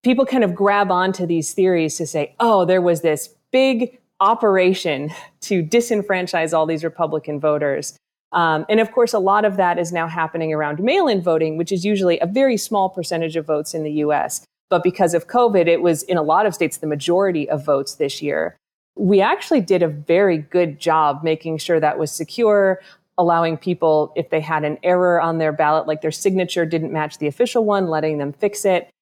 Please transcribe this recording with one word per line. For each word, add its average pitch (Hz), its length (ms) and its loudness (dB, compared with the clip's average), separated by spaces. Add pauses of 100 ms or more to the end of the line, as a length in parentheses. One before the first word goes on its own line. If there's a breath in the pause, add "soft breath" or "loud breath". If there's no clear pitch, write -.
People 254 200 4
kind 262 200 0
of 175 100 0
grab 202 360 2
onto 185 360 0
these 165 260 -2
theories 175 440 2
to 165 100 -6
say, 143 320 -4
"Oh, 208 260 4
there 185 160 2
was 175 200 2
this 156 340 -2 (160)
big 254 480 0 (220)
operation 190 920 2 (300 loud breath)
to 185 220 -2
disenfranchise 185 920 0
all 160 120 2
these 160 180 -4
Republican 156 560 -4
voters." 147 560 -2 (340)
Um, 160 380 0
and 214 100 2
of 220 140 0
course, 233 200 2
a 220 60 0
lot 202 260 2
of 196 120 0
that 175 220 2
is 170 140 -4
now 165 140 -2
happening 160 480 -4
around 151 240 -4
mail-in 254 420 2
voting, 160 380 0
which 170 140 -4
is 180 120 -4
usually 190 360 2
a 170 60 0
very 247 300 2
small 196 320 -2
percentage 165 480 -6
of 160 80 -4
votes 151 300 -4
in 160 80 -6
the 151 100 -6
U 151 200 0
S. - 300 -4 (280)
But 170 140 4
because 185 300 2
of 165 120 0
covid, 208 400 4
it 170 160 2
was 165 220 2
in 180 120 -2
a 160 60 0
lot 165 240 2
of 180 80 -2
states 160 220 -2
the - 100 -8
majority 165 640 0
of 143 140 -4
votes 139 320 -2
this 143 260 -4
year. 156 340 -4 (400)
We 190 240 2
actually 285 420 0
did 175 200 0
a 165 60 0
very 165 500 0
good 156 400 -2
job 156 460 0
making 160 340 -4
sure 160 220 0
that 151 180 0
was 151 140 -4
secure, 196 680 0 (360 loud breath)
allowing 170 400 2
people, 156 580 0
if - 160 -4
they 160 100 0
had 156 240 -4
an 151 180 -4
error 180 380 2
on 165 180 -2
their 156 140 0
ballot, 156 340 0
like 151 160 -4
their 156 80 -2
signature 180 560 -2
didn't 160 260 -4
match 156 260 -6
the 147 100 -2
official 233 360 0
one, 196 240 0
letting 156 300 -2
them 143 140 -6
fix 208 320 -4
it. 185 260 0 (120)